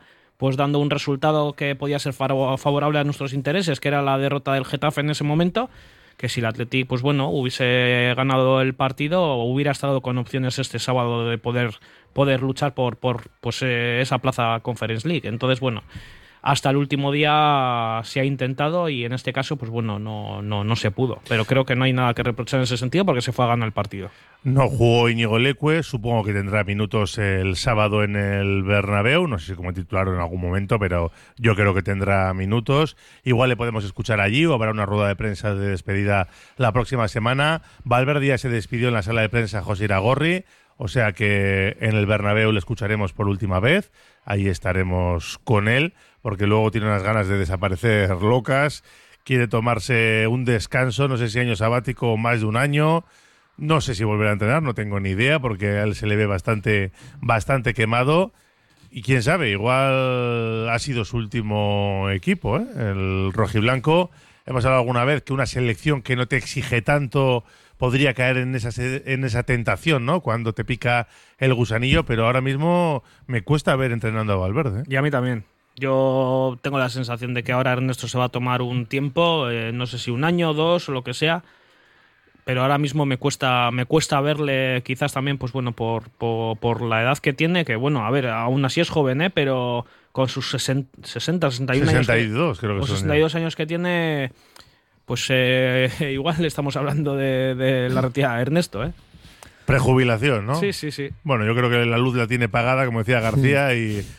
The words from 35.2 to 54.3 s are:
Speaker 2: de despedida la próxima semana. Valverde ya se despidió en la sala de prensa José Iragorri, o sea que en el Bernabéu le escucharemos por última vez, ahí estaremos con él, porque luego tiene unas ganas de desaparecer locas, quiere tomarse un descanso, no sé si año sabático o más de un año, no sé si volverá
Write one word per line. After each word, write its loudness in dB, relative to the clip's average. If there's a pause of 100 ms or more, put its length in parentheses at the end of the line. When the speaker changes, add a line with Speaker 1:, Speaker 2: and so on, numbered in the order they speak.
Speaker 2:
de -2
despedida 0 (300)
la 2
próxima 0
semana. 0 (240)
Valverde 2
ya 2
se -4
despidió -2
en 2
la 0
sala 0
de 2
prensa -2
José -2
Iragorri, 2 (320)
o -6
sea 2
que 0
en 0
el 2
Bernabéu 2
le 2
escucharemos -2
por -2
última -2
vez, 2 (320)
ahí -2
estaremos -2
con 2
él, 2 (280)
porque -2
luego 2
tiene -2
unas 0
ganas 0
de 0
desaparecer 2 (120)
locas, 0 (400)
quiere 0
tomarse 2
un -2
descanso, 0
no -2
sé -2
si -2
año 0
sabático 0
o 0
más 0
de 0
un 0
año, 2 (540)
no 2
sé -2
si -4
volverá 2